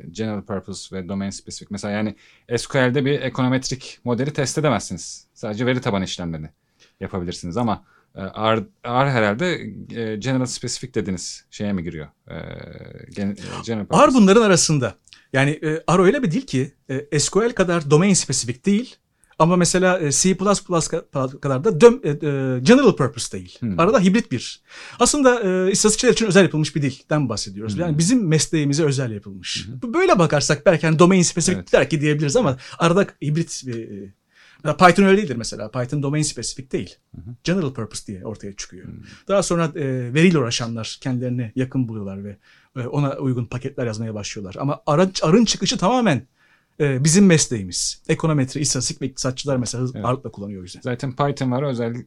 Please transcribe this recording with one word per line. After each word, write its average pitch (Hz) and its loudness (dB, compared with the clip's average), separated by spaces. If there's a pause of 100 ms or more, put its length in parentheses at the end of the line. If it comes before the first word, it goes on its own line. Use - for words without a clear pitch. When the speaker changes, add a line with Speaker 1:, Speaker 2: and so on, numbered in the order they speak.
(100)
Speaker 1:
general 104 -6
purpose 95 -10
ve 92 -10
domain 98 -6
specific. - -14
Mesela 104 -6
yani 107 -4 (400)
S - -6
Q 143 -2
L'de 127 2
bir 139 0
ekonometrik 131 -4
modeli 123 -2
test 143 -4
edemezsiniz. 110 -4
Sadece 110 -6
veri 127 0
tabanı 101 -2
işlemlerini 82 -8 (520)
yapabilirsiniz 87 -8
ama, 113 -4 (300)
e, 95 -12
R, 107 0 (220)
R 127 2
herhalde, 117 0 (180)
e, 110 -6
general 127 -2
specific - -10
dediğiniz 95 -6
şeye 104 -6
mi 92 -4
giriyor? 80 -10 (220)
E, 85 -14 (800)
gen-, 101 -2
e, 101 -6 (280)
general 110 -4
purpose. 277 6
Speaker 2:
R 254 2
bunların 214 8
arasında. 160 2 (380)
Yani, 135 2
e, 151 -4
R 160 2
öyle 254 4
bir 196 0
dil 254 -2
ki, - -4 (180)
e, 139 -4
S - -2
Q 220 2
L 247 -6
kadar 170 0
domain 180 4
specific - -4
değil. 208 -2 (420)
Ama 170 4
mesela, 180 2
e, 151 -2
C 190 2
plus 196 0
plus 165 0
ka-, - -6
kadar 139 -2
da 220 0
dom-, 220 8
e, 151 0
e, 135 -2
general 220 6
purpose - -4
değil. 90 -16
Speaker 1:
Hmm. 110 -2
Speaker 2:
Arada 208 4
hibrit 190 2
bir. - -8 (360)
Aslında, 247 4
e, 185 0
istatistikçiler 214 2
için 226 0
özel 190 6
yapılmış 151 0
bir 151 -2
dilden 143 -2
bahsediyoruz. 104 -8
Speaker 1:
Hmm. 123 -2
Speaker 2:
Yani 160 -2
bizim 196 2
mesleğimize 151 0
özel 131 -2
yapılmış. 98 -10
Speaker 1:
Hı 110 -12
hı. 131 -14
Speaker 2:
Bu 233 -6
böyle 349 4
bakarsak 151 0
belki 165 4
hani 160 2
domain 180 8
specific 170 -2
Speaker 1:
Evet. 92 -14
Speaker 2:
belki 147 4
diyebiliriz 151 0
ama 151 2 (220)
arada 175 2 (160)
hibrit 156 -4
bir, 120 -8
e, 101 -12 (640)
Python 180 8
öyle 196 6
değildir 147 -2
mesela. 110 -8
Python 131 -4
domain 147 -2
specific - -8
değil. 127 -6 (180)
Speaker 1:
Hı - -16
hı. 110 -16 (100)
Speaker 2:
General 170 -2
purpose - -10
diye 95 -12
ortaya 104 -12
çıkıyor. - -16
Speaker 1:
Hmm. 117 -16 (340)
Speaker 2:
Daha 196 2
sonra, 170 0
e, 131 -4
veriyle 165 6
uğraşanlar 117 -4
kendilerine 123 -4
yakın 131 -2
buluyorlar 101 -10
ve, 101 -14 (380)
e, 131 -8
ona 139 -2
uygun 123 -4
paketler 127 -6
yazmaya 110 -6
başlıyorlar. 101 -10
Ama 143 -6
R'ın, 180 4 (200)
R'ın 226 8
çıkışı - 0
tamamen, 202 2 (540)
e, 139 0
bizim 180 6
mesleğimiz. 110 0
Ekonometri, 151 0
istatistik - -4
ve 135 -2
iktisatçılar 131 -4
mesela 120 -4
hız-, 123 -6
Speaker 1:
Evet. 104 -6
Speaker 2:
ağırlıkla 127 -4
kullanıyor 101 -12
o - -14
yüzden. 92 -18
Speaker 1:
Zaten 127 -6
Python 135 -2
var, 123 -2
özel 120 -4 (120)